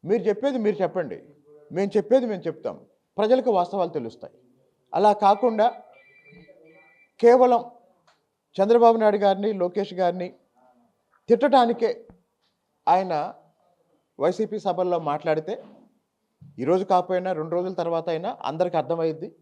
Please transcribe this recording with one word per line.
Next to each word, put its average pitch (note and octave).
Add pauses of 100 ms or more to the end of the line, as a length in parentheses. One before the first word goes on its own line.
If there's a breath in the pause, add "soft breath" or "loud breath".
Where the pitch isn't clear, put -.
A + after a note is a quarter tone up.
మీరు F#3+
చెప్పేది A#3
మీరు G#3
చెప్పండి, D#3+ (540)
మేము G3
చెప్పేది A#3+
మేము G3+
చెప్తాం, A#2 (420)
ప్రజలకు A#3+
వాస్తవాలు F3+
తెలుస్తాయి. B2+ (600)
అలా G#3
కాకుండా G#3 (1500)
కేవలం B3 (960)
చంద్రబాబు A3+
నాయుడు G#3+
గారిని, G3+
లోకేష్ F#3
గారిని F3+ (960)
తిట్టడానికే A#3 (1000)
ఆయన F3 (880)
వైసీపీ F#3
సభల్లో F3+
మాట్లాడితే, D#3 (960)
ఈరోజు F3
కాకపోయినా F#3
రెండు D#3+
రోజుల F3+
తర్వాత E3+
అయినా E3+
అందరికీ E3+
అర్థమయ్యిద్ది. D#3+ (120)